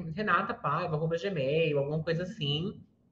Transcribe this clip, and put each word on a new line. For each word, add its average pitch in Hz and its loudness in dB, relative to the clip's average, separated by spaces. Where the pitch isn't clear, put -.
renata 208 0
paiva 160 0
arroba 160 0
gmail, 156 2
alguma 147 0
coisa 165 0
assim, 160 -2